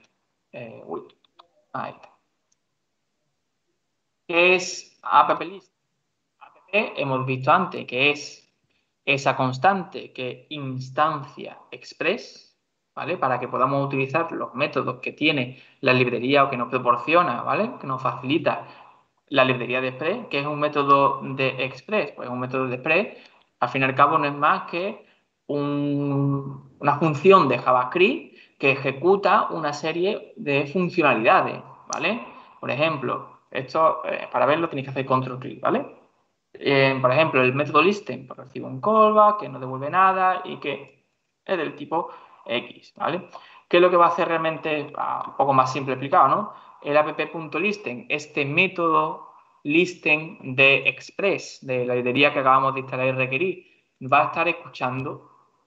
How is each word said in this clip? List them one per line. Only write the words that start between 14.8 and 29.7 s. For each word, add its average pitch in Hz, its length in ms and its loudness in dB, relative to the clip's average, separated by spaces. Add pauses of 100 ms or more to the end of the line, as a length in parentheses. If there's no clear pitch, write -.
que - 140 -10
tiene 143 500 -2 (160)
la 131 140 2
librería 127 500 2
o 135 60 2
que 123 80 -4
nos 120 100 -4
proporciona, 123 760 2
¿vale? 175 360 -2
Que - 80 -12
nos 131 140 -6
facilita 127 680 -2 (640)
la 135 160 4
librería 123 340 -2
de 131 80 -2
Express. 160 420 -6
¿Qué 143 120 -2
es 143 40 -6
un 147 140 -6
método 139 640 2
de 135 420 -4
Express? 147 480 -6
Pues - 160 -12
un 123 120 -6
método 131 280 -4
de 127 80 -4
Express, 160 420 -2 (420)
al 123 100 -2
fin 135 120 -2
y 135 40 2
al 131 100 -2
cabo, 143 240 4
no 147 60 0
es 143 80 -2
más 156 360 0
que 196 340 -6 (440)
un, 143 1300 -2
una 143 200 0
función 165 480 6
de 123 100 2
JavaScript 151 800 0 (220)
que 139 120 4
ejecuta 180 800 2
una 156 240 -4